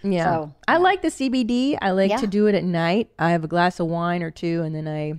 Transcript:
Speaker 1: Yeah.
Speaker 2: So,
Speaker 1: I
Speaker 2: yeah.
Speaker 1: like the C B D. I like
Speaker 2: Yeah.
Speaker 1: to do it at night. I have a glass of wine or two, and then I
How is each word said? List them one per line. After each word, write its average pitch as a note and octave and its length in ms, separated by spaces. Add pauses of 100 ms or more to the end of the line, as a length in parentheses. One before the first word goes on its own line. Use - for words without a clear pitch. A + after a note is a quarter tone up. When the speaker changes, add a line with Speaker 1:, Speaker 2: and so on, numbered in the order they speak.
Speaker 1:
Yeah. F#3 220
Speaker 2:
So, D#3+ 280 (140)
Speaker 1:
I B3 60
Speaker 2:
yeah. D#4+ 60
Speaker 1:
like F#4 220
the E4 80
C C4+ 200
B B3+ 140
D. B3 380
I F#3+ 100
like G3 200
Speaker 2:
Yeah. A3 60
Speaker 1:
to A#3+ 100
do G#3 200
it G3+ 60
at E3 100
night. F3 540
I E3+ 140
have E3 120
a D#3 40
glass F3 320
of E3+ 80
wine E3+ 340
or E3 80
two, E3+ 320
and D#3 140
then D#3 120
I D3+ 320